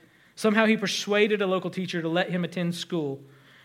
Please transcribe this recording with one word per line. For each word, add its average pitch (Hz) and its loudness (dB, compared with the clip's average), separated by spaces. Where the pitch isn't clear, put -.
Somehow 220 4
he 220 4
persuaded 208 0
a 196 0
local 185 0
teacher 180 -6
to 160 -2
let 180 0
him 175 -2
attend 170 -4
school. 147 -6